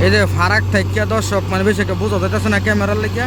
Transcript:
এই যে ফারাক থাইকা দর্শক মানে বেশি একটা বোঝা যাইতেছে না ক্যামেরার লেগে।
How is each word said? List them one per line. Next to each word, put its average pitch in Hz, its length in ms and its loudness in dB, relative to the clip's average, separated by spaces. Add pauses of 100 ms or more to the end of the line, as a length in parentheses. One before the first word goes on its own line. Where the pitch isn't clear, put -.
এই 190 80 4
যে 214 80 4 (140)
ফারাক 190 360 2
থাইকা 202 340 0 (100)
দর্শক 202 260 -2 (100)
মানে 190 160 0
বেশি 202 160 0
একটা 190 180 -2
বোঝা 202 200 -2
যাইতেছে 196 320 0
না 202 120 2
ক্যামেরার 208 380 0
লেগে। 214 240 -4